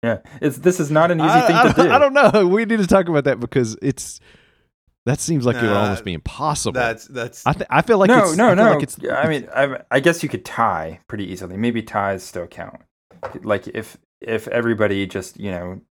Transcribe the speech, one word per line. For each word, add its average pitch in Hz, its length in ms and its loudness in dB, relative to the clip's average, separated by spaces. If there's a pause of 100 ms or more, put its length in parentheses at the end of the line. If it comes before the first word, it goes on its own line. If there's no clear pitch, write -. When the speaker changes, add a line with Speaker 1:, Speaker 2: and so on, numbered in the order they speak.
Speaker 1:
Yeah, 113 160 -2 (220)
it's, 143 160 -2
this 180 220 0
is 147 100 -2
not 156 220 4
an 170 80 0
easy 156 100 2
Speaker 2:
I, 240 180 4
Speaker 1:
thing - 80 4
Speaker 2:
I 233 120 4
Speaker 1:
to - 60 4
Speaker 2:
don't, - 140 4
Speaker 1:
do. - 40 2
Speaker 2:
I 254 80 6
don't 277 140 4
know. 214 340 4
<laughs> 185 80 2
We 226 100 2
need 220 140 0
to 185 80 2
talk 190 200 4
about 147 180 0
that 127 140 0
because 120 420 -2
it's, - 380 -6 (880)
that 135 140 -2
seems 147 260 -2
like 117 120 0
it 120 60 -2
would 113 60 0
Speaker 3:
Nah, 101 140 0
Speaker 2:
almost 101 200 -4
be 95 100 -6
impossible. 135 600 -6
Speaker 3:
that's, 117 320 -4
that's 120 400 -10
Speaker 2:
I 139 80 2
th-, - 160 -6
I 139 140 2
feel 226 160 2
like 190 80 6
Speaker 1:
No, 247 120 6 (100)
Speaker 2:
it's, 160 60 -2
Speaker 1:
no, 220 120 4
Speaker 2:
I 190 80 4
feel 208 100 4
Speaker 1:
no. 214 60 6
Speaker 2:
like 147 120 2
it's, - 200 -10
Speaker 1:
I - 180 -4
Speaker 2:
it's 160 80 0
Speaker 1:
mean, 147 260 -6
I, 135 260 0 (100)
I 123 80 4
guess 165 240 0
you 147 60 -6
could - 160 -8
tie 85 640 -2
pretty 104 240 -8
easily. 90 260 -12
Maybe 113 260 -2
ties 98 400 -4
still 87 240 -12
count. - 340 -16 (600)
Like 101 240 -2
if, - 300 -12 (240)
if 110 260 -6
everybody 107 580 0
just, - 340 -10
you 101 120 -8
know 90 300 -10 (120)